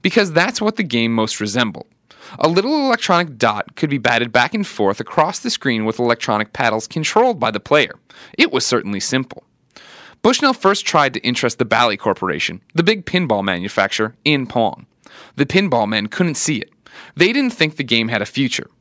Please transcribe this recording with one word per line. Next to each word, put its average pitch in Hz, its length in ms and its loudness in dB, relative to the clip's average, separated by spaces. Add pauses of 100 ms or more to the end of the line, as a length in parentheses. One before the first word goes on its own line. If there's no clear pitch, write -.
because 196 320 0
that's 185 300 0
what 214 140 -2
the 220 60 -4
game 117 300 0
most 110 260 -2
resembled. 107 500 -4 (500)
A 156 100 2
little 262 380 2
electronic 175 500 0
dot 104 400 -2
could 151 140 -2
be 143 80 -2
batted 117 340 0
back 123 220 2
and 208 120 -2
forth 101 320 0
across 160 420 0
the 240 100 -6
screen 117 340 -2
with 110 140 -2
electronic 117 560 0
paddles 110 320 0
controlled 208 520 0
by 120 120 0
the 104 100 -4
player. - 360 2 (420)
It 330 120 4
was 131 140 0
certainly 101 360 -2
simple. - 440 -4 (760)
Bushnell 262 300 2
first 202 340 0
tried 139 280 4
to - 100 -8
interest 120 340 -2
the 127 60 2
Bally 110 320 2
Corporation, 90 680 -4 (140)
the 170 80 2
big 208 200 0
pinball 127 380 0
manufacturer, 98 720 -2 (100)
in 139 220 2
Pong. - 400 -2 (480)
The 139 100 0
pinball 135 440 0
men 107 180 -2
couldn't 165 300 -2
see 139 220 -2
it. - 120 -10 (460)
They 180 160 4
didn't 262 220 0
think 156 200 0
the - 80 -6
game 113 240 2
had 113 160 -2
a 107 40 -4
future. - 440 -4 (100)